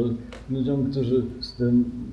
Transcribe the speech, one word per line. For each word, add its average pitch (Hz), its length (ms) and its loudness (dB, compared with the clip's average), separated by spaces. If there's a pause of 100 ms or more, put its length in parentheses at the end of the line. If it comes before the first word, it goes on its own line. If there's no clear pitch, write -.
(500)
ludziom, 135 400 0
którzy 127 360 2 (140)
z - 160 -12
tym, 120 340 4 (220)